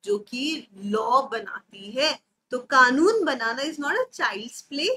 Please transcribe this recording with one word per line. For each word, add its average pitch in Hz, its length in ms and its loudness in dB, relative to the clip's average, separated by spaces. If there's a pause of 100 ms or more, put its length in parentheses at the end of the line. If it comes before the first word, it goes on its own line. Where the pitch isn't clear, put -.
जो 202 160 0
कि 262 480 -6 (100)
लॉ 220 500 0
बनाती 202 640 -10
है। 269 280 0 (320)
तो 254 80 -4
कानून 277 640 4
बनाना 247 380 -2
is 302 180 -6
not 285 140 -4
a 494 200 0
child's 226 480 -6 (120)
play 302 240 -2